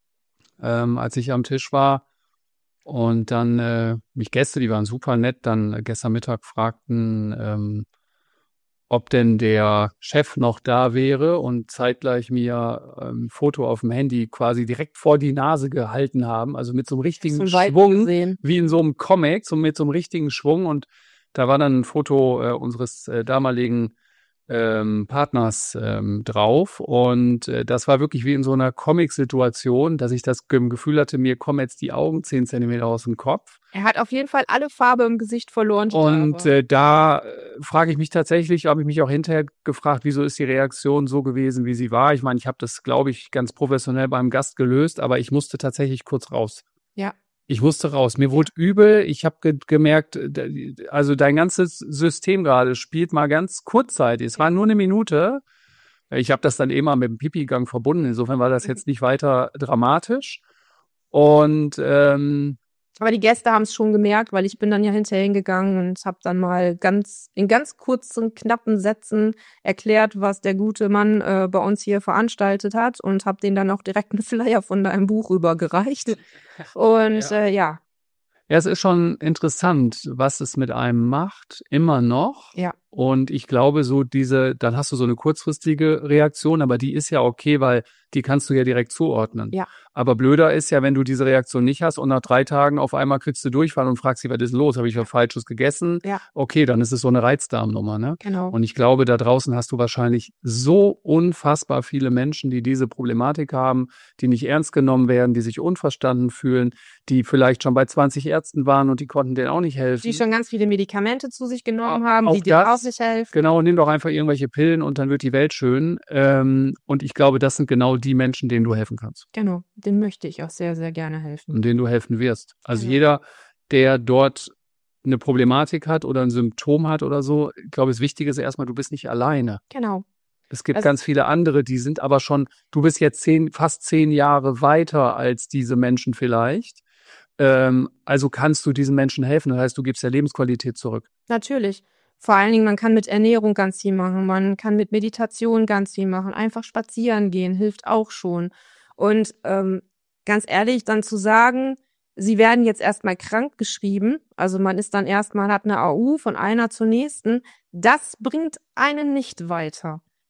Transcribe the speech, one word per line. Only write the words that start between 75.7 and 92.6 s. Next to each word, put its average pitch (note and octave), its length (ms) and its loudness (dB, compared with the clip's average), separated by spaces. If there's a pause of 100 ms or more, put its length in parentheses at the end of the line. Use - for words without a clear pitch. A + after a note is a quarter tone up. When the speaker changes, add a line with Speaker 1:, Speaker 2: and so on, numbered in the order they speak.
Speaker 1:
<laughs> - 560 -20
Speaker 2:
Und, A3 460 4
Speaker 1:
Ja. G3 100 -6
Speaker 2:
äh, G#3 220 0
ja. E3 280 -2 (680)
Speaker 1:
Ja, D3+ 100 2
es E3+ 80 2
ist F3 140 -2
schon F3 400 2
interessant, D#3 800 0 (100)
was C3 280 -2
es C3+ 160 -8
mit C3 160 -2
einem A#2+ 360 0
macht, D#3 640 -6
immer D3 320 2
noch. C3+ 520 -2
Speaker 2:
Ja. F3+ 200 -6 (180)
Speaker 1:
Und C3 380 0
ich - 160 -2
glaube, C#3 380 2
so C3+ 180 2
diese, C3 540 0
dann A#2+ 200 -2
hast C#3 140 -4
du C#3 60 -4
so B2 80 0
eine A#2+ 100 2
kurzfristige D#3 920 -2
Reaktion, D3+ 520 2
aber B2+ 160 2
die C3+ 160 -2
ist D3 180 -4
ja D3 120 2
okay, C3 380 2
weil B2 240 2 (300)
die C3+ 80 0
kannst C#3 280 0
du C#3 40 2
ja C3 100 4
direkt B2 260 0
zuordnen. A2 600 -2
Speaker 2:
Ja. F#3+ 160 -6 (240)
Speaker 1:
Aber B2 240 2
blöder C#3+ 360 6
ist D3+ 180 -2
ja, C#3 120 2
wenn C#3 120 2
du C3+ 100 2
diese C3 200 -2
Reaktion C3 380 2
nicht C3+ 200 0
hast - 160 -2
und C3+ 100 -4
nach C3 120 0
drei B2+ 220 2
Tagen C#3+ 380 0